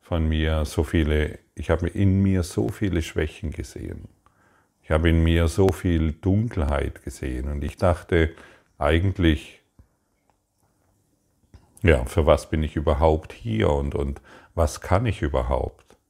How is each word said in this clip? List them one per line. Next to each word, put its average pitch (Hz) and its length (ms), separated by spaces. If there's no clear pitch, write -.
von 80 280
mir 78 360
so 78 200
viele, 76 540
ich - 160
habe 82 180
in 98 340
mir 95 200
so - 260
viele 87 340
Schwächen 80 480
gesehen. - 580
Ich - 80
habe 82 200
in 82 120
mir 82 260
so 95 200
viel 82 440
Dunkelheit 87 920
gesehen 65 460
und 73 160
ich 76 120
dachte 90 580
eigentlich, 82 800
ja, 69 220
für - 200
was 76 240
bin 78 140
ich 78 140
überhaupt 80 560
hier 110 380
und, 69 240
und 69 260
was - 260
kann 104 260
ich 104 160
überhaupt? 65 760